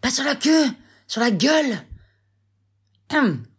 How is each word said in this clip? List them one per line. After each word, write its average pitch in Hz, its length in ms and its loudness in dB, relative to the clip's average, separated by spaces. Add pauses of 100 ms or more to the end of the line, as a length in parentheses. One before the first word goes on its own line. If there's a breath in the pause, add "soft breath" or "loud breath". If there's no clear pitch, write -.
pas 247 80 -2
sur 262 140 -4
la 285 120 -2
queue, 311 320 2 (400 soft breath)
sur - 140 -4
la 240 100 2
gueule. 254 460 0 (1400 soft breath)
Hum. 220 300 0 (160)